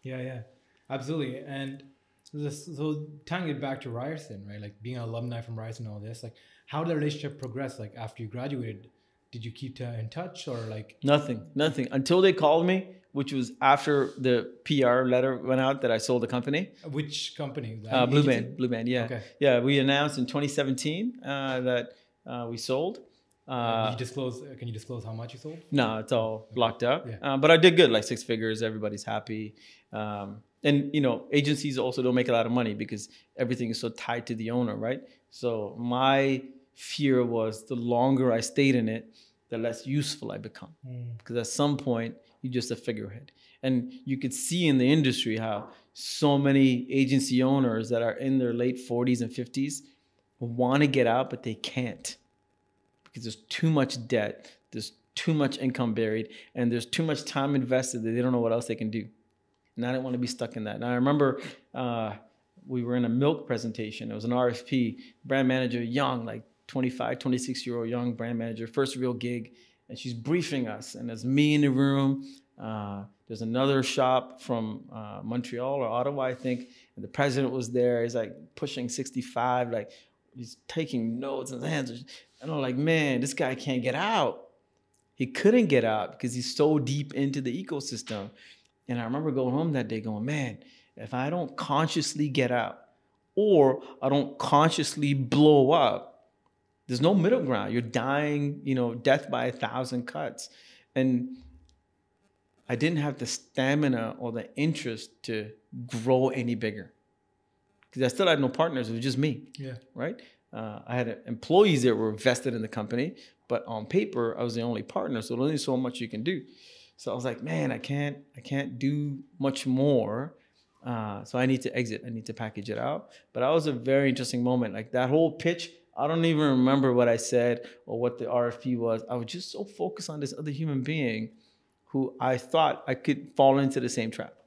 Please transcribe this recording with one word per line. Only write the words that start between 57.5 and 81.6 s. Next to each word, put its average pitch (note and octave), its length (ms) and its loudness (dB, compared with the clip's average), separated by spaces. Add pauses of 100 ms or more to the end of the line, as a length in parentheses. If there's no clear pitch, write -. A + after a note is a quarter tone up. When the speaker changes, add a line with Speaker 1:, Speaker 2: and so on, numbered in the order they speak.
Speaker 2:
invested B2+ 480 0
that A2+ 80 -2
they A#2+ 100 0
don't B2+ 100 2
know B2 100 2
what A#2 100 2
else A#2+ 160 0
they A2 80 -2
can A2 160 -4
do. A2 160 -6 (680)
And A#2+ 100 -4
I B2 60 -2
didn't C3 120 -2
wanna B2+ 160 -4
be B2 80 -2
stuck - 280 -6
in A2 100 -6
that. G#2 100 -6
And A2+ 100 -6
I B2 100 0
remember, C3+ 460 4 (320)
uh, A#2 400 -2 (540)
we B2+ 160 -4
were B2 120 -2
in B2 100 2
a A2+ 40 0
milk C#3+ 380 2
presentation. A2+ 640 -6
It - 40 -8
was G#2+ 100 -6
an A#2+ 80 0
R B2 160 4
F A#2 160 -6
P, A#2+ 340 0 (260)
brand C3+ 220 2
manager, B2+ 340 2
young, B2 440 -2
like, A2+ 180 -10 (240)
twenty-five, B2 500 -2
twenty-six-year-old B2 720 -4
young A#2+ 240 -2
brand A#2 240 -6
manager, A2+ 300 -6
first C3+ 300 0
real B2+ 160 0
gig. A#2+ 400 -6 (360)
And - 80 -14
she's B2 160 -10
briefing C#3 540 -2
us. G#2+ 280 -10
And A#2+ 120 -10
there's A2+ 160 -10
me D3 320 4
in D3 60 6
the C#3+ 80 6
room. C#3 560 4 (340)
Uh, G#2 460 -8 (220)
there's A2+ 140 -8
another C3 420 2
shop B2+ 580 2
from, A2 500 -4
uh, G#2 320 -12
Montreal B2 520 -4
or C3 120 -2
Ottawa, C3 360 0
I B2+ 120 -2
think. B2 320 -4 (280)
And G2+ 100 -12
the - 20 -14
president C3+ 460 0
was A#2+ 180 -4
there. B2 320 4
He's, A#2 120 -2
like, A2 200 -4 (200)
pushing B2+ 340 -6
sixty-five, B2 840 -2
like, G#2+ 180 -4 (460)
he's B2 220 -14 (100)
taking A#2+ 520 -4
notes C3 320 -6
and B2 120 -8